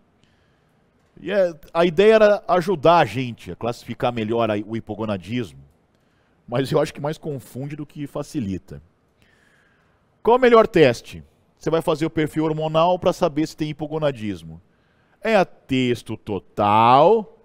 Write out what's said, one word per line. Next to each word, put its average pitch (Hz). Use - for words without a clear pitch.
e 175
é, 185
a 165
ideia 185
era 208
ajudar 170
a 147
gente 117
a -
classificar 120
melhor 113
a, -
o 113
hipogonadismo, 104
mas 127
eu 147
acho 156
que -
mais 151
confunde 139
do 147
que 147
facilita. 98
Qual 233
o -
melhor 233
teste? 123
Você -
vai 160
fazer 160
o 156
perfil 156
hormonal 160
pra 180
saber 156
se -
tem 156
hipogonadismo. 110
É 220
a 185
testo 123
total 117